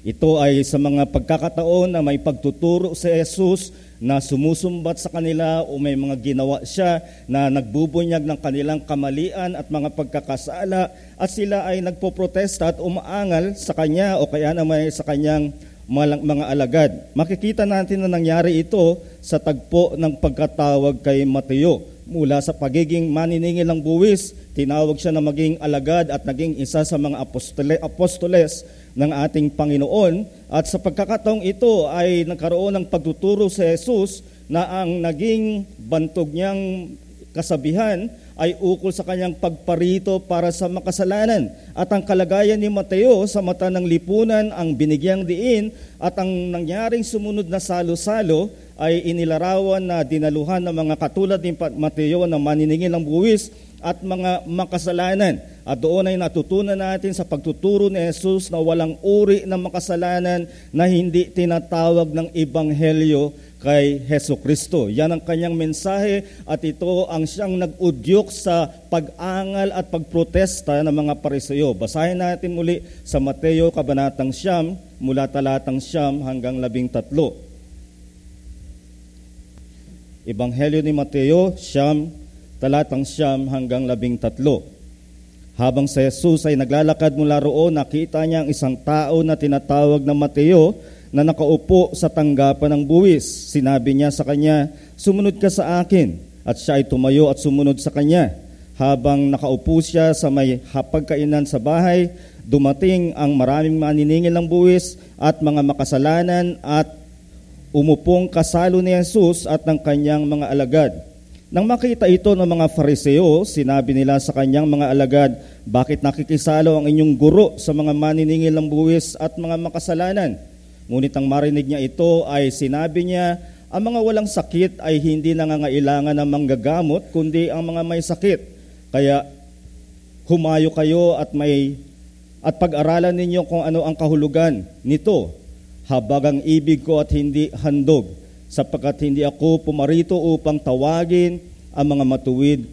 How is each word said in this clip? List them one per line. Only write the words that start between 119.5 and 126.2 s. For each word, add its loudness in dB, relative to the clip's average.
makasalanan?" -2
Ngunit 0
ang 0
marinig 0
niya -2
ito 2
ay 0
sinabi -2
niya, -2
"Ang -4
mga -2
walang 0
sakit 0
ay 0
hindi 0
nangangailangan 0
ng 0